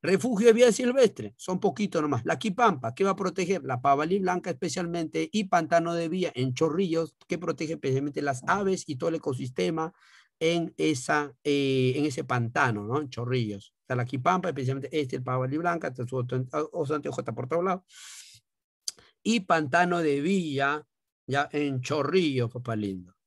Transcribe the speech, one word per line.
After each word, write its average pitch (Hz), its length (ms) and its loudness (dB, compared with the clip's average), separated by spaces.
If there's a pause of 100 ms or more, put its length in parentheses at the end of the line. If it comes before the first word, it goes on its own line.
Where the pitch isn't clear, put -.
Refugio 202 460 2
de 226 40 10
vida 240 200 8
silvestre, 240 640 2
son 185 220 -4
poquitos 196 420 0
nomás. 143 240 0
La 165 140 0
Quipampa, 185 560 0
¿qué - 80 -2
va 196 80 2
a 185 60 0
proteger? 180 480 -2
La 131 160 -2
pavalí 151 400 2
blanca 180 300 -2
especialmente 165 800 -4
y 208 120 0
pantano 170 500 2
de 170 140 -2
vía 170 260 -2
en 127 200 0
Chorrillos, 165 640 0 (100)
que 175 120 -4
protege 165 340 -4
especialmente 143 500 -2
las 139 240 -2
aves 190 400 0
y 147 100 -6
todo 165 120 -2
el 165 80 -2
ecosistema 160 760 -4 (460)
en, 165 380 0
esa, 147 680 0
eh, 135 540 2
en 147 80 0
ese 147 180 -4
pantano, 120 600 0
¿no? 123 160 -2
En 147 80 -6
Chorrillos. 120 680 -4
O - 120 -20
sea, 127 100 -2
la 120 80 -2
Quipampa, 175 440 0
especialmente 139 520 -2
este, 135 160 -4
el 127 80 -6
pavalí 127 320 -2
blanca, 170 320 -2
está 127 180 -6
su 131 100 -6
otro, 127 280 -2 (280)
otro 151 220 -2
anteojo 143 280 -4
está 117 120 -6
por 123 140 -6
todos 165 160 -2
lados. 185 180 -2 (1400)
Y 226 160 2
pantano 175 640 2
de 143 180 2
villa, 151 680 0 (400)
ya 143 240 0
en 143 300 0
Chorrillos, 143 720 0
papá 120 240 -4
lindo. 95 400 -6 (100)